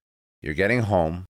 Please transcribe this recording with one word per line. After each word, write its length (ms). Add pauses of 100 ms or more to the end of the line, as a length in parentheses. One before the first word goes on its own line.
(420)
you're 120
getting 280
home, 480